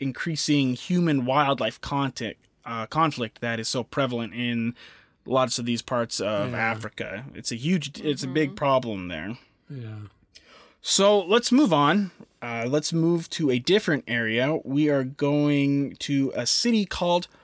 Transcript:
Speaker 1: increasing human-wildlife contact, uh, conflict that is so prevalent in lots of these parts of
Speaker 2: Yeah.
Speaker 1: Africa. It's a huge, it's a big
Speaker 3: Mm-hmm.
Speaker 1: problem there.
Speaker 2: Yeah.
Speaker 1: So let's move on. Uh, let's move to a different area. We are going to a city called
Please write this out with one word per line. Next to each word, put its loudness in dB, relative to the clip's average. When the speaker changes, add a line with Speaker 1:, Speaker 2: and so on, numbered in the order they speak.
Speaker 1:
increasing 0
human-wildlife 2
contact, -4
uh, -8
conflict -2
that -4
is -6
so -4
prevalent -4
in -4
lots 0
of -6
these -2
parts -2
of -2
Speaker 2:
Yeah. -6
Speaker 1:
Africa. -6
It's -6
a -4
huge, -2
it's -2
a -6
big 0
Speaker 3:
Mm-hmm. -14
Speaker 1:
problem 0
there. -8
Speaker 2:
Yeah. -12
Speaker 1:
So 4
let's 2
move 6
on. 4
Uh, -4
let's 0
move 0
to 0
a 2
different 0
area. 0
We 2
are 2
going 0
to 0
a -4
city 2
called 0